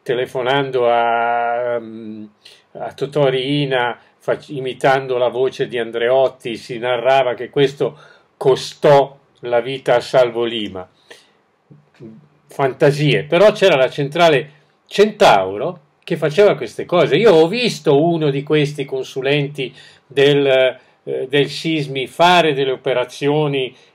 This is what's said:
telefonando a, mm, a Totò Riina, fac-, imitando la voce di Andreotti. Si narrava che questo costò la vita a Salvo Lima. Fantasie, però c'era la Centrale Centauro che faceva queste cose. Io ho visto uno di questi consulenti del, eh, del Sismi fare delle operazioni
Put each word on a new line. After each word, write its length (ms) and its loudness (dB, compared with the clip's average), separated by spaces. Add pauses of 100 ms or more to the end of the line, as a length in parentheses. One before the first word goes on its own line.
telefonando 880 -2
a, 880 -2
mm, 460 -14 (480)
a 200 -12
Totò 360 -2
Riina, 680 -2 (180)
fac-, 320 -6
imitando 720 -2
la 100 0
voce 400 -2
di 100 -8
Andreotti. 760 -2
Si 220 -14
narrava 560 0
che 160 -12
questo 480 -2 (380)
costò 840 2 (220)
la 200 0
vita 360 -2
a 40 2
Salvo 440 0
Lima. 440 -8 (1600)
Fantasie, 800 0
però 280 4
c'era 240 4
la 140 2
Centrale 600 0 (360)
Centauro 920 2 (220)
che 140 -6
faceva 400 2
queste 280 -10
cose. 320 2
Io 160 4
ho 160 6
visto 540 0
uno 280 0
di 120 -4
questi 420 -2
consulenti 920 -4 (320)
del, 720 2 (260)
eh, 240 -6
del 200 0
Sismi 580 -6
fare 480 2
delle 160 -2
operazioni 1040 -4 (200)